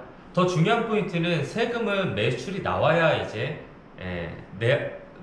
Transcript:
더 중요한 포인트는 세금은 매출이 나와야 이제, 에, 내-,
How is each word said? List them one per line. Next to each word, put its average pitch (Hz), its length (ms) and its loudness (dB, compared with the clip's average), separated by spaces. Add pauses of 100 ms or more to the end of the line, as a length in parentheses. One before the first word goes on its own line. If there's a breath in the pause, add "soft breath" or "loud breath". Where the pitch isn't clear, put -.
(340 loud breath)
더 180 140 4
중요한 214 400 4
포인트는 170 560 0
세금은 202 720 0
매출이 131 460 -2
나와야 143 600 4
이제, 123 440 -6 (340)
에, 87 340 -6 (240)
내-, 117 380 0 (280)